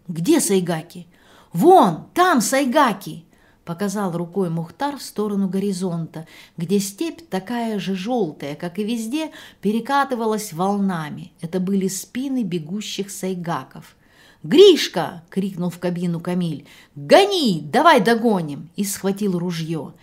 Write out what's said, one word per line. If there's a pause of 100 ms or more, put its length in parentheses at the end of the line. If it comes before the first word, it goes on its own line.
"Где
Сайгаки?" (460)
"Вон,
там
Сайгаки!" (440)
показал
рукой
Мухтар
в
сторону
горизонта, (300)
где
степь,
такая
же
жёлтая,
как
и
везде, (300)
перекатывалась
волнами. (100)
Это
были
спины
бегущих
сайгаков. (480)
"Гришка!"
крикнул
в
кабину
Камиль. (300)
"Гони!
Давай
догоним!"
и
схватил
ружьё. (100)